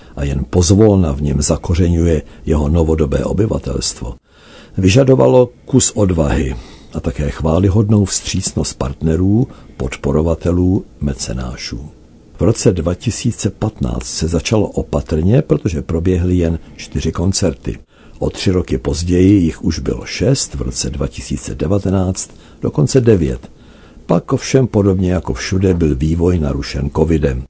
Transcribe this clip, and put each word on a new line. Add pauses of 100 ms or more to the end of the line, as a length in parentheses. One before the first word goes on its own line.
(160)
a
jen
pozvolna
v
něm
zakořeňuje (240)
jeho
novodobé
obyvatelstvo, (640)
vyžadovalo (140)
kus
odvahy (360)
a
také
chvályhodnou
vstřícnost
partnerů, (280)
podporovatelů, (160)
mecenášů. (500)
V
roce
dva
tisíce
patnáct
se
začalo
opatrně,
protože
proběhly
jen (180)
čtyři
koncerty. (400)
O
tři
roky
později
jich
už
bylo
šest,
v
roce
dva
tisíce
devatenáct (320)
dokonce
devět. (540)
Pak
ovšem
podobně
jako
všude
byl
vývoj
narušen
covidem,